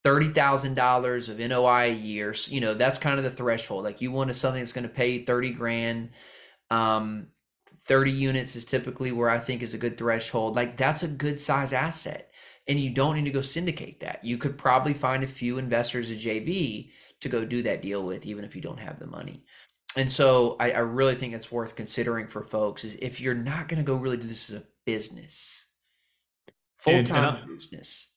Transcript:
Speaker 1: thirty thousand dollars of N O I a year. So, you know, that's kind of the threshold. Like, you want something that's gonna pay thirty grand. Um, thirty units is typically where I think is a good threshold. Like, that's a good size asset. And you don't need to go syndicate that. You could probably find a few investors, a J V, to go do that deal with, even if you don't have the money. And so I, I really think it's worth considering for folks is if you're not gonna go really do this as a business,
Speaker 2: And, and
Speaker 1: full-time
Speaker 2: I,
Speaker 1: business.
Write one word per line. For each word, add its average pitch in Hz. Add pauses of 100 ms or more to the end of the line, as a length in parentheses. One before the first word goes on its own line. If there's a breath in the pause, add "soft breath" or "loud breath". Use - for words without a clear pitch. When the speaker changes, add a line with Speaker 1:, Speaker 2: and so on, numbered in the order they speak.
Speaker 1:
thirty 147
thousand 139
dollars 123
of 107
N 117
O 123
I 123
a 120
year. 107
So, -
you 135
know, 110
that's 127
kind 139
of 135
the 127
threshold. 113
Like, 104
you 127
want 131
something 131
that's 120
gonna 120
pay 123
thirty 123
grand. 117 (600 loud breath)
Um, 110 (580)
thirty 135
units 135
is 117
typically 127
where 117
I 117
think 120
is 113
a 113
good 117
threshold. 113
Like, 120
that's 151
a 165
good 147
size 139
asset. - (340 loud breath)
And 143
you 139
don't 135
need 151
to 143
go 135
syndicate -
that. -
You 120
could 135
probably 131
find 131
a 131
few 123
investors, 120
a 113
J 110
V, 135 (280 loud breath)
to -
go 113
do 120
that 104
deal 98
with, 90
even 104
if 101
you 90
don't 87
have -
the -
money. - (520 loud breath)
And 131
so 127
I, 120
I -
really 123
think 123
it's 113
worth 117
considering 113
for 107
folks 107
is 107
if -
you're 123
not 143
gonna 160
go 135
really 131
do 113
this 113
as 104
a - (200)
business, - (1160)
Speaker 2:
And, 151
and 120
Speaker 1:
full-time 143
Speaker 2:
I, -
Speaker 1:
business. -